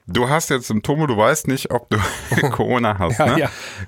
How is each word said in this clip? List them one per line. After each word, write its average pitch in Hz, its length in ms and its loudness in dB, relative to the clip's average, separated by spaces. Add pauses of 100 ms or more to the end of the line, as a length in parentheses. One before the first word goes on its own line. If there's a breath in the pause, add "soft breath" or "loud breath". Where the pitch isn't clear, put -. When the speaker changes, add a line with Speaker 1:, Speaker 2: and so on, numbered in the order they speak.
Speaker 1:
Du 120 200 0
hast 156 220 0
jetzt 131 160 -2
Symptome, 147 400 0
du 123 100 0
weißt 120 300 4
nicht, 131 240 -2
ob - 200 -4
du 107 80 2
<laughs> - 520 -2
Corona 110 480 0
hast, 95 220 0
Speaker 2:
Ja, 151 60 4
Speaker 1:
ne? 131 140 4
Speaker 2:
ja. 135 100 0 (380 loud breath)